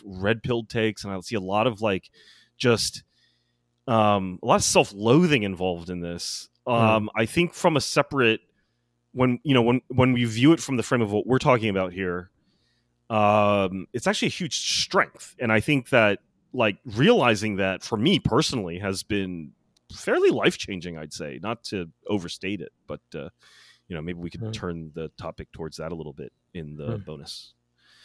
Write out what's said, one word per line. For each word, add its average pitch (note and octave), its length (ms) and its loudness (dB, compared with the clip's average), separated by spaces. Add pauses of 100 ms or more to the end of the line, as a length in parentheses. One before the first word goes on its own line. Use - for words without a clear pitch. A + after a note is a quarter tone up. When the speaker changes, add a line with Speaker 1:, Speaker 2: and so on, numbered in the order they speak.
Speaker 1:
red G2 380 -2
pill A#2 220 -2
takes, A2 400 -2
and G2 80 -10
I F#2+ 80 -8
see A#2 160 -8
a G2+ 40 -4
lot G2+ 260 0
of, G#2 160 -4
like, G2 280 -2 (460)
just, - 460 0 (840)
um, G2+ 560 2
a - 40 -10
lot D3+ 100 6
of - 80 0
self-loathing C3 760 4
involved F2+ 480 -4
in F2+ 100 -8
this. - 480 -10 (180)
Speaker 2:
Hmm. B2 60 -2
Speaker 1:
Um, A2 440 4
I A2+ 100 2
think E3+ 260 0
from E3 240 2
a C3 40 0
separate, C3 600 0 (760)
when, B2 280 2
you C#3+ 100 0
know, B2 100 6
when, A#2+ 260 2
when B2+ 240 4
we B2 120 2
view A#2+ 280 6
it D#3+ 80 2
from C3+ 160 -4
the A2+ 80 0
frame A#2+ 180 0
of G2+ 80 0
what G#2 160 -2
we're B2+ 140 4
talking A#2+ 280 4
about F#2+ 240 0
here, F2+ 380 -6 (800)
um, G2+ 840 2
it's B2 140 -6
actually F#3+ 220 0
a - 20 -4
huge - 280 -6 (220)
strength, - 600 -2
and A2+ 120 0
I A2 60 4
think C#3 300 0
that, G#2+ 320 4 (320)
like, A2 320 0
realizing A2+ 720 2
that F#2+ 260 -2
for - 160 -6
me D3 220 4
personally G#2+ 580 0
has F#2+ 240 -4
been F2+ 480 -6 (420)
fairly F4+ 380 2
life-changing, G2 640 -2
I'd D#2 160 -14
say, C#2+ 300 -10
not A2+ 220 -8
to F2 260 -6 (160)
overstate F#2+ 560 -4
it, - 100 -16 (140)
but, D2 140 -12 (140)
uh, D2+ 140 -12 (600)
you F2+ 80 -10
know, D2+ 40 -8
maybe E2+ 200 -8
we E2+ 100 -10
could - 100 -12
Speaker 2:
Hmm. A2 120 -8
Speaker 1:
turn E2+ 420 -8
the D#2+ 140 -10 (100)
topic E2 340 -14
towards D#2+ 260 -12
that D#2+ 140 -10
a - 20 -8
little D2 200 -12
bit C#2+ 180 -16 (220)
in D2+ 220 -12
the D2 200 -8
Speaker 2:
Hmm. G2+ 60 -10
Speaker 1:
bonus. - 500 -16 (520)